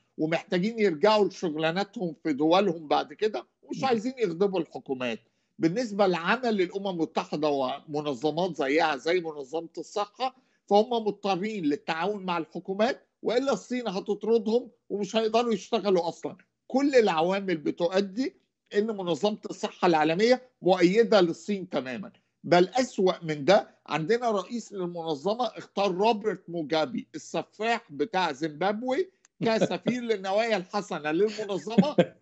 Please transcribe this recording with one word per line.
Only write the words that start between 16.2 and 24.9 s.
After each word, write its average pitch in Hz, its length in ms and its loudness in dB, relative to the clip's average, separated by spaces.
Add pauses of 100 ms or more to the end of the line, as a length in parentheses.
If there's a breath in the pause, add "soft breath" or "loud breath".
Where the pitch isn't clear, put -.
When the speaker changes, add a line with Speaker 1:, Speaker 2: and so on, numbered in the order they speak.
Speaker 1:
كل 277 280 2
العوامل 185 640 2
بتؤدي 185 800 -2 (400)
إن 208 120 2
منظمة 196 500 -2 (120)
الصحة - 360 -4
العالمية 175 640 4 (120)
مؤيدة 185 600 6
للصين 180 480 -2
تمامًا. 127 420 -6 (320)
بل 175 240 6
أسوأ 196 460 0 (100)
من 151 220 -4
ده، 196 300 4 (120)
عندنا 214 440 0
رئيس 208 420 -6
للمنظمة 175 720 -4